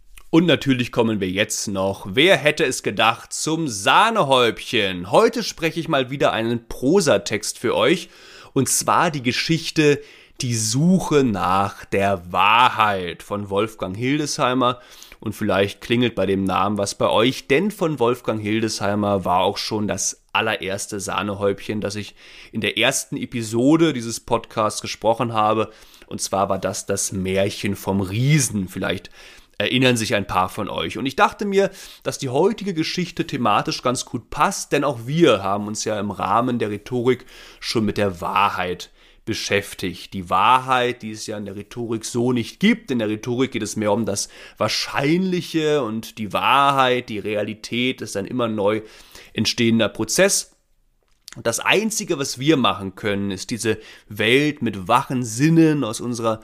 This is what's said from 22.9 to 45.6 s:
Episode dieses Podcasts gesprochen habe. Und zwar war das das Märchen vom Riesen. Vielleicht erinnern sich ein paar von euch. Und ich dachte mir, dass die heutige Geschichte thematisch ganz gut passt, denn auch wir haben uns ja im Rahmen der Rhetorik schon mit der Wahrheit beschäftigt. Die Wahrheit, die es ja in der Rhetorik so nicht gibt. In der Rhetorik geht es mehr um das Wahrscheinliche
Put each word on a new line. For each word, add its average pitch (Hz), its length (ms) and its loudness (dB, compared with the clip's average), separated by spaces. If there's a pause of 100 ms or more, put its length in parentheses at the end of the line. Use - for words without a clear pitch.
Episode 127 760 2
dieses 117 260 -8
Podcasts 110 640 -2
gesprochen 113 500 0
habe. 110 400 2 (360)
Und 98 140 -12
zwar 98 280 0
war 98 80 0
das 92 300 -6
das - 240 -4
Märchen 98 640 -2
vom 98 260 0
Riesen. 107 640 2
Vielleicht 95 440 -6 (480)
erinnern 123 360 4
sich 110 200 0
ein 98 100 0
paar 92 240 0
von 107 200 -8
euch. - 280 -6
Und 120 80 -4
ich 135 100 -4
dachte 214 300 0
mir, 196 240 2 (320)
dass - 160 -6
die 131 120 -6
heutige 190 440 0
Geschichte 165 540 -4
thematisch 123 560 0
ganz 123 220 -2
gut - 260 -10
passt, - 400 -2
denn 147 120 2
auch 131 220 -2
wir 131 380 4
haben 101 240 -2
uns 107 180 -8
ja 107 140 -2
im 101 100 -4
Rahmen 104 480 0
der 110 140 -2
Rhetorik 120 560 -2 (320)
schon - 260 -2
mit 101 120 -2
der 101 240 -2
Wahrheit 95 680 0 (360)
beschäftigt. - 880 -4
Die 92 160 -8
Wahrheit, 123 760 2
die 110 80 -10
es 107 160 -12
ja 107 100 -8
in 107 80 -10
der 98 100 -12
Rhetorik 110 500 -8
so 123 280 0
nicht 117 260 -4
gibt. 226 320 2
In 120 80 0
der 107 100 0
Rhetorik 123 420 -2
geht 110 100 -6
es 104 140 -6
mehr 104 160 0
um 110 140 0
das 98 240 -4 (280)
Wahrscheinliche 151 1300 -2